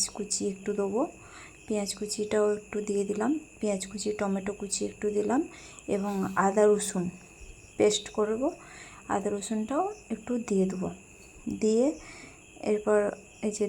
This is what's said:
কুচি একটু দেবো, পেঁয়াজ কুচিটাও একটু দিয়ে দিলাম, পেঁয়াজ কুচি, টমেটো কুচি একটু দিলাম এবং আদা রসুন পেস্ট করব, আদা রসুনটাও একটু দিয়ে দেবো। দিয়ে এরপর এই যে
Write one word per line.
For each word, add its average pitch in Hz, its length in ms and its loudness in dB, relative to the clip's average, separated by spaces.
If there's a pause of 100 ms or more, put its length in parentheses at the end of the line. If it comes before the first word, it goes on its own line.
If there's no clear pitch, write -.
(140)
কুচি - 280 -4 (100)
একটু 190 280 -4
দেবো, 202 220 2 (640)
পেঁয়াজ 202 320 -2
কুচিটাও 208 480 0 (120)
একটু - 200 -6 (100)
দিয়ে 202 220 2
দিলাম, 214 200 0 (280)
পেঁয়াজ 202 320 0
কুচি, 208 180 -4 (100)
টমেটো 196 420 0
কুচি 202 200 -4 (100)
একটু - 160 -4 (100)
দিলাম 214 240 2 (560)
এবং 202 180 0 (320)
আদা 208 200 6
রসুন 208 380 4 (720)
পেস্ট 208 280 4 (120)
করব, 214 260 0 (720)
আদা 202 160 0
রসুনটাও 214 540 -2 (300)
একটু - 180 -6 (160)
দিয়ে 190 220 4
দেবো। 180 180 -4 (760)
দিয়ে 220 240 6 (840)
এরপর 208 280 4 (480)
এই 208 100 0
যে 208 120 0